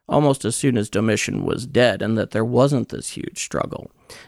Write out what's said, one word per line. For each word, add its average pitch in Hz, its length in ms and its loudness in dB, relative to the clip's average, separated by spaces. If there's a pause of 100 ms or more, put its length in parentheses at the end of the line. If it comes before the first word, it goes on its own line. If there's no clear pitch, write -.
almost 143 360 4
as 110 100 0
soon 123 240 0
as 104 100 -2
Domitian 107 560 0
was 117 220 -2
dead, 120 340 2
and 110 160 0
that 107 140 0
there 110 140 0
wasn't 123 460 2
this - 200 -10
huge - 320 -8
struggle. - 480 -6 (380)